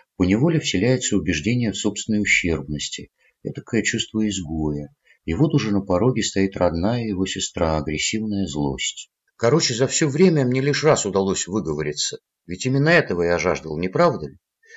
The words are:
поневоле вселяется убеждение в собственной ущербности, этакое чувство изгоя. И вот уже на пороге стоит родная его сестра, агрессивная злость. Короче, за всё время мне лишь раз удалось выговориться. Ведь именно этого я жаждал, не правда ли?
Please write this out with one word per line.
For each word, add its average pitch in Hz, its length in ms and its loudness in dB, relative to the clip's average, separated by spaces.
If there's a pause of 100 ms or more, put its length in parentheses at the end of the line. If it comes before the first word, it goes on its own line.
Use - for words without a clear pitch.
(180)
поневоле 117 420 2
вселяется 120 600 0
убеждение 104 540 0
в 95 40 -6
собственной 104 460 -2
ущербности, 76 880 -2 (320)
этакое - 400 -4
чувство 110 440 -2
изгоя. 78 640 -4 (380)
И 82 80 -2
вот 117 180 2
уже 110 180 2
на 101 120 0
пороге 104 400 0
стоит 95 340 0
родная 90 480 0
его 95 220 -2
сестра, 82 500 -2
агрессивная 98 720 -2
злость. 73 640 -6 (260)
Короче, 117 380 2
за 123 120 0
всё 151 220 0
время 147 380 4
мне 127 160 0
лишь 139 200 0
раз 147 220 4
удалось 95 420 0
выговориться. 78 720 -4 (260)
Ведь 87 180 -8
именно 139 240 2
этого 160 340 4
я 85 160 2
жаждал, 80 400 -2
не 90 100 -2
правда 123 400 0
ли? 69 100 -20 (380)